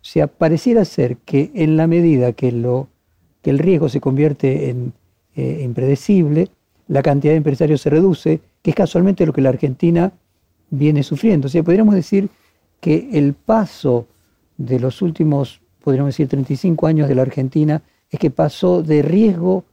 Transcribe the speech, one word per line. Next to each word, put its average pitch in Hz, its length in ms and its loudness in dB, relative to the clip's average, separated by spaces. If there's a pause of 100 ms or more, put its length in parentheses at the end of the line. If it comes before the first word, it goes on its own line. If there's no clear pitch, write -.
O - 40 -20
sea, 147 240 -2
pareciera 175 560 0
ser 127 320 -4
que - 380 -2
en 156 220 0
la 160 120 2
medida 160 440 2
que, 123 200 -2
lo, 123 360 -4 (540)
que - 80 -2
el 139 80 2
riesgo 160 300 2
se 127 120 -4
convierte 135 720 0
en, 123 220 -8 (420)
eh, 135 300 -6
impredecible, 147 840 0 (380)
la 139 160 -2
cantidad 143 300 2
de 160 60 4
empresarios 151 420 0
se 147 100 -2
reduce, 160 500 2 (220)
que - 80 -2
es - 60 -2
casualmente 185 500 0
lo 151 60 -2
que 135 100 -2
la 131 60 2
Argentina 170 640 0 (580)
viene 147 320 0
sufriendo. 151 440 0
O 135 40 -6
sea, 160 140 0
podríamos 202 320 4
decir 196 320 -2 (520)
que 170 320 -2
el 143 220 0
paso 151 720 -2 (500)
de 127 240 -4
los 127 220 -4
últimos, 156 580 -2 (240)
podríamos 139 300 0
decir, 143 140 -2
treinta 139 240 -4
y 139 40 -4
cinco 165 300 -2
años 156 220 0
de 139 60 0
la 127 80 2
Argentina 151 600 -2 (280)
es - 80 -8
que 147 120 0
pasó 175 520 -2
de 156 200 2
riesgo 185 720 0